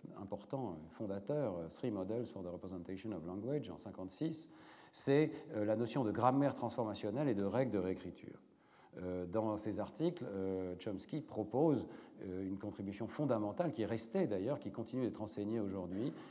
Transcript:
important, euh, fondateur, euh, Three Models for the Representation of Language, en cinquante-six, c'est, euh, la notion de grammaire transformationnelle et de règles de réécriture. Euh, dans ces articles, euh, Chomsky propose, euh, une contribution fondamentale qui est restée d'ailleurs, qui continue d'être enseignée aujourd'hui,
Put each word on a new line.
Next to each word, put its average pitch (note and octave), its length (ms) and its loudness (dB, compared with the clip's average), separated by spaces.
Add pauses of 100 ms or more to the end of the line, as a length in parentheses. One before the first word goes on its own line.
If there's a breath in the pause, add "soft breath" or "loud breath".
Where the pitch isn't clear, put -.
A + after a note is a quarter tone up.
(220)
important, G#2 480 -4
euh, D#2+ 200 -10
fondateur, G#2 680 -2
euh, E2 100 -4
Three - 240 -4
Models G#2+ 360 -2
for G2 160 -8
the F2 40 -4
Representation F#2 640 -6
of E2 140 -4
Language, G#2+ 460 -2
en D#2 60 -8
cinquante-six, G#2+ 720 -6 (420 loud breath)
c'est, D3 400 6 (220 loud breath)
euh, G#2+ 120 2
la A2 100 6
notion A#2+ 280 2
de G#2+ 80 4
grammaire B2+ 420 6
transformationnelle A2+ 760 0
et A#2+ 80 4
de G2+ 80 2
règles G#2 280 4
de G2+ 60 2
réécriture. F2+ 600 -2 (580 loud breath)
Euh, F2+ 300 -2
dans G#2+ 300 2
ces G#2+ 220 -2
articles, D#3 480 -2
euh, F#2+ 520 0
Chomsky G#2+ 420 -4
propose, A#2+ 640 4 (380 loud breath)
euh, F#2+ 240 -4
une F#2+ 100 -2
contribution G2+ 480 -6
fondamentale A#2 680 2
qui A2 120 0
est - 20 2
restée A2+ 400 2
d'ailleurs, A2 320 2
qui G#2 140 -6
continue B2+ 320 -2
d'être A2 180 0
enseignée G#2+ 380 -2
aujourd'hui, G2 520 0 (200 loud breath)